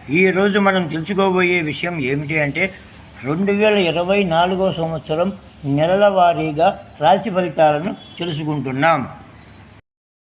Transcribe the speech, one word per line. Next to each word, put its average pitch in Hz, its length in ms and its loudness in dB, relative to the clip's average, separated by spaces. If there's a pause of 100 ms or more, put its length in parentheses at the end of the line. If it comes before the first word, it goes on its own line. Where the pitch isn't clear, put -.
(100)
ఈరోజు 190 480 2
మనం 190 300 2
తెలుసుకోబోయే 180 720 0
విషయం 156 400 -6
ఏమిటి 143 380 -2
అంటే, 156 360 -2 (480)
రెండు 180 300 -2
వేల 208 260 2
ఇరవై 180 460 0
నాలుగో 180 480 0
సంవత్సరం 165 600 -4 (320)
నెలల 165 420 2
వారీగా 170 800 2 (140)
రాశి 190 300 2
ఫలితాలను 165 680 0 (220)
తెలుసుకుంటున్నాం. 151 880 -2 (1120)